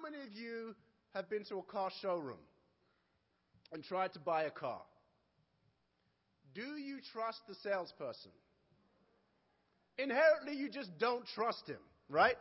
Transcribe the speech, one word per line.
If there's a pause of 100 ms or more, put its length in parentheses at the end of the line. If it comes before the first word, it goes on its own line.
many
of
you (400)
have
been
to
a
car (120)
showroom (1300)
and
tried
to
buy
a
car? (1700)
Do
you (160)
trust (100)
the
salesperson? (1600)
Inherently,
you
just
don't (100)
trust
him, (300)
right?